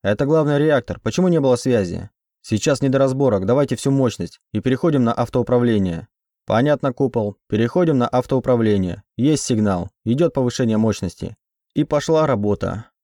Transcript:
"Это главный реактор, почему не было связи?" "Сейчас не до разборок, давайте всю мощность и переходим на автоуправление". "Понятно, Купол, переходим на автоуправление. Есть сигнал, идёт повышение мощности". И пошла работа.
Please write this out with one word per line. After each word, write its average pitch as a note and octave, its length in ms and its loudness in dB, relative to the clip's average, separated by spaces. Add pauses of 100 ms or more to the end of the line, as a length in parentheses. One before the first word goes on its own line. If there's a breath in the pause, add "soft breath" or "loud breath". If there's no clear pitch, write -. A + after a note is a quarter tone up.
"Это G#2 220 -2
главный D3 340 2
реактор, D3 420 0
почему F3+ 280 0
не E3+ 120 2
было C3 160 2
связи?" G2 540 -2 (360)
"Сейчас B2+ 360 0
не C3+ 80 2
до C3+ 80 2
разборок, C3 480 2
давайте C3+ 280 2
всю C3+ 160 -2
мощность B2+ 480 -2 (140)
и G#2+ 80 -2
переходим C3+ 420 0
на A#2 120 0
автоуправление". A#2 960 0 (380)
"Понятно, C#3 460 0
Купол, A#2 460 -2 (100)
переходим C#3 480 2
на B2 100 2
автоуправление. A2+ 960 0 (140)
Есть C#3 280 0
сигнал, G2+ 440 0 (160)
идёт C#3 300 0
повышение B2 420 0
мощности". G2+ 640 -4 (360)
И D3 100 0
пошла D#3 420 0
работа. G#2 640 -2 (140)